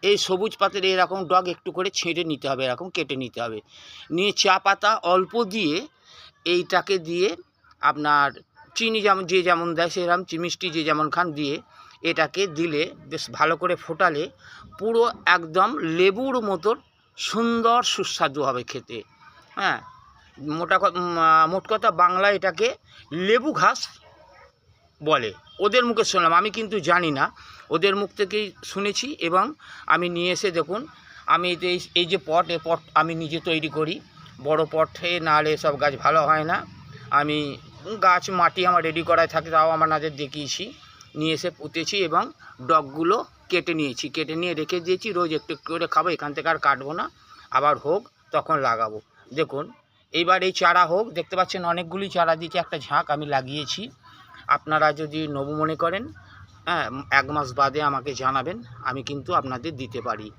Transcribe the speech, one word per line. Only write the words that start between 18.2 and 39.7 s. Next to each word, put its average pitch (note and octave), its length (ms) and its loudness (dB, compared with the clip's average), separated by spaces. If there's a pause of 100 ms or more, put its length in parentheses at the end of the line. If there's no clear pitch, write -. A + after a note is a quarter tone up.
হবে B2+ 200 -2
খেতে।" A#2 400 -12 (520)
হ্যাঁ, F3+ 260 -2 (580)
মোটা D#3+ 400 0
ক-, F3+ 180 2
উম, F3 220 -2
আহ, D#3+ 320 8
মোট F#3 180 -2
কথা G#3+ 220 2
বাংলায় F#3 440 4
এটাকে F#3+ 400 0 (380)
লেবু A3 400 2
ঘাস G3 360 2 (1160)
বলে, C3+ 280 2 (280)
ওদের G#3 240 4
মুখে A3+ 200 2
শুনলাম, F3 280 2
আমি F#3 180 4
কিন্তু G#3+ 300 -4
জানি E3+ 300 2
না, C#3+ 220 0 (380)
ওদের G3 260 2
মুখ G3+ 200 -4
থেকেই G#3 360 -2 (120)
শুনেছি। G3+ 560 -6
এবং F#3 340 0 (320)
আমি E3+ 220 2
নিয়ে F3 240 -2
এসে F#3+ 180 -2
দেখুন, E3+ 360 -4 (400)
আমি F3 340 2
এই, F3+ 200 -2 (140)
এই F3 100 4
যে F3+ 220 -2
পট, E3 240 0
এ E3+ 140 -2
পট E3 140 0 (160)
আমি E3 200 2
নিজে D#3+ 260 -6
তৈরি D#3+ 280 -2
করি, D#3 320 -4 (420)
বড় D#3 280 2
পটে E3+ 500 -2
না D#3+ 160 2
হলে D3+ 160 2
এসব D3 280 0
গাছ C#3+ 140 0
ভালো D3 320 2
হয় D#3 180 2
না। F3 220 -2 (440)
আমি D3 460 0 (460)
গাছ F3+ 280 4
মাটি F3 360 2
আমার F3 160 4
রেডি D#3+ 200 -2
করাই E3 260 4
থাকে, D#3+ 220 -4
তাও D#3+ 200 4